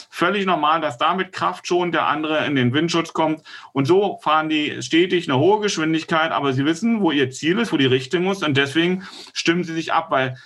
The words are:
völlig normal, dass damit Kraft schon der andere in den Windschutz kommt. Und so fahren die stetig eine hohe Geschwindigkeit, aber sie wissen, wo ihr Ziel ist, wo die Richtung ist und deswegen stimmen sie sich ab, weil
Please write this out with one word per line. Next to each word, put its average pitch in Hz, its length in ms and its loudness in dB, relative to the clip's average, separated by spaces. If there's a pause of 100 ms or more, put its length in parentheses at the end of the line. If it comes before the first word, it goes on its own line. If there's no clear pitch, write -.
völlig 190 360 0
normal, 160 360 2
dass 139 160 -4
damit 185 360 0
Kraft 175 340 -4
schon 175 240 0
der 156 160 0
andere 151 380 -2
in 143 100 -2
den 123 180 2
Windschutz 165 400 0
kommt. 156 280 -2 (320)
Und 139 120 0
so 185 360 2
fahren 156 280 2
die 147 320 -2
stetig 165 480 2
eine 131 100 2
hohe 196 200 4
Geschwindigkeit, 160 720 0
aber 139 220 0
sie 135 120 0
wissen, 208 360 0
wo 170 100 2
ihr 139 200 0
Ziel 175 280 -2
ist, 226 140 -2
wo 156 40 2
die 135 80 4
Richtung 135 460 0
ist 196 120 -6
und 151 120 0
deswegen 165 480 0 (300)
stimmen 170 300 0
sie 160 100 -8
sich 165 200 -6
ab, 156 180 -2
weil 131 340 -2